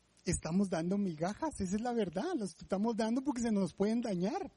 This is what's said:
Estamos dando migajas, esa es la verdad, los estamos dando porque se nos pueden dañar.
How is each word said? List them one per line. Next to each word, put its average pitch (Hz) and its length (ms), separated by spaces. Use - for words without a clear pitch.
Estamos 180 460
dando 180 260
migajas, 196 640
esa 190 160
es 214 60
la 247 100
verdad, 214 420
los 208 240
estamos 208 380
dando 226 260
porque 247 200
se 233 100
nos 196 220
pueden 220 260
dañar. 233 560